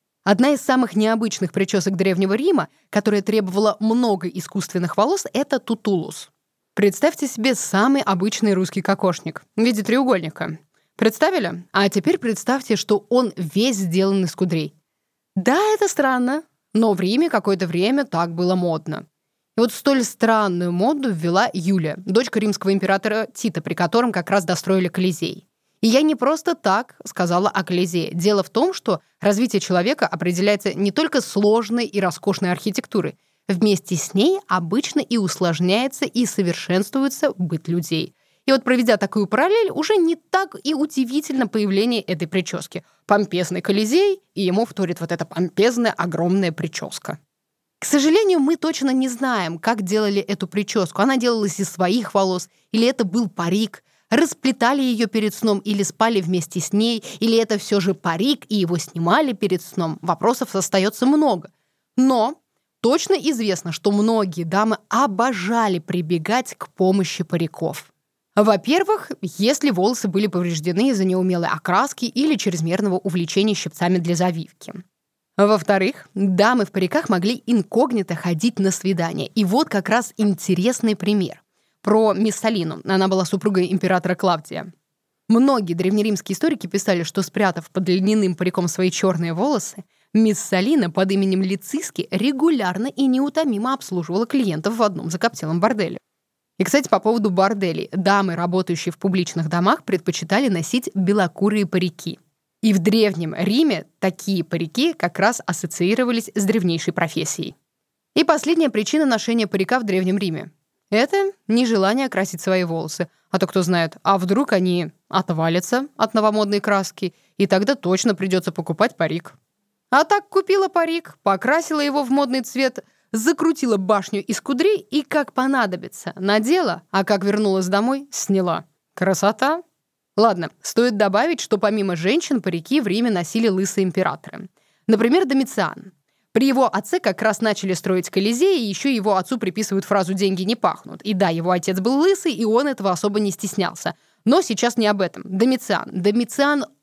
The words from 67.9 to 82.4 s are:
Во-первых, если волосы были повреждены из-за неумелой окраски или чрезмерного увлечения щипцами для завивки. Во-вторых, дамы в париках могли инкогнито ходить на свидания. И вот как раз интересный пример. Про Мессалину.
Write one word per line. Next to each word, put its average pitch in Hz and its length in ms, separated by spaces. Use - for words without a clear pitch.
Во-первых, 277 720
если 247 480
волосы 202 380
были 196 180
повреждены 175 640
из-за 196 140
неумелой 185 440
окраски 190 560
или 269 320
чрезмерного 180 640
увлечения 190 560
щипцами 180 440
для 175 160
завивки. 165 580
Во-вторых, 202 760
дамы 202 520
в - 40
париках 190 380
могли 202 380
инкогнито 226 680
ходить 175 440
на 190 120
свидания. 170 580
И 214 180
вот 240 240
как 196 180
раз 233 300
интересный 208 800
пример. 196 460
Про 214 300
Мессалину. 202 720